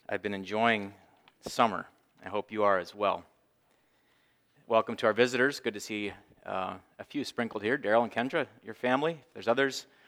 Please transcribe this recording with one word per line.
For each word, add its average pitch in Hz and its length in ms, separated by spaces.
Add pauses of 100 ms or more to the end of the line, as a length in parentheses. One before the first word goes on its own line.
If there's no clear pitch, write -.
I've 98 140
been 101 120
enjoying 104 580 (560)
summer. 110 400 (360)
I - 40
hope 101 240
you 107 100
are 101 160
as 87 160
well. 95 300 (1400)
Welcome 113 300
to - 80
our 110 60
visitors. 123 460
Good 110 160
to 104 60
see, 104 320 (340)
uh, 95 280 (260)
a 104 40
few 139 200
sprinkled 110 400
here. 117 120
Daryl 113 280
and 113 80
Kendra, 131 340 (180)
your 110 100
family. 139 400
If - 200
there's 104 140
others, 131 380 (220)